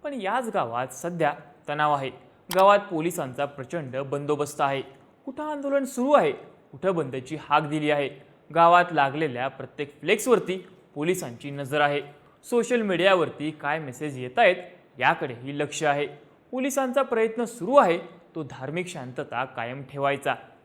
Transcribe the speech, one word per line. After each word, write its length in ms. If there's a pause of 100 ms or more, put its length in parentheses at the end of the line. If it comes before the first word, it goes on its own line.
पण 100
याच 400
गावात 400
सध्या 400 (360)
तणाव 240
आहे. 160 (460)
गावात 240
पोलिसांचा 680
प्रचंड 520
बंदोबस्त 640
आहे. 200 (440)
कुठं 180
आंदोलन 420
सुरू 260
आहे, 200 (400)
कुठं 240
बंदची 420 (120)
हाक 180
दिली 240
आहे. 180 (460)
गावात 360
लागलेल्या 560
प्रत्येक 520
फ्लेक्सवरती 680 (280)
पोलिसांची 560
नजर 300
आहे. 200 (420)
सोशल 380
मीडियावरती 680
काय 280
मेसेज 400
येतायत 360 (440)
याकडेही 600
लक्ष 240
आहे. 420 (260)
पोलिसांचा 500
प्रयत्न 420
सुरू 320
आहे 220 (380)
तो 80
धार्मिक 440
शांतता 580
कायम 360
ठेवायचा. 540 (300)